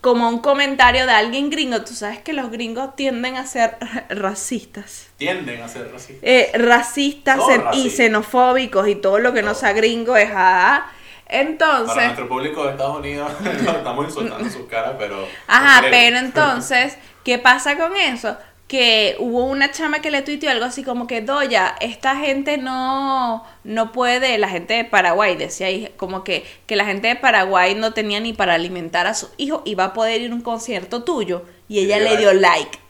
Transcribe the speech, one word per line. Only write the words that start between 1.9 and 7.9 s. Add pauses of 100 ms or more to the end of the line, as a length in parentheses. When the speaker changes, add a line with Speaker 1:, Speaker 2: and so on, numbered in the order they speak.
Speaker 1:
sabes
que
los
gringos
tienden
a
ser (160)
<laughs>
racistas. (100)
Speaker 2:
Tienden
a
ser
racistas.
Speaker 1:
Eh,
racistas
Speaker 2:
Son
Speaker 1:
xen-,
y
Speaker 2:
racistas.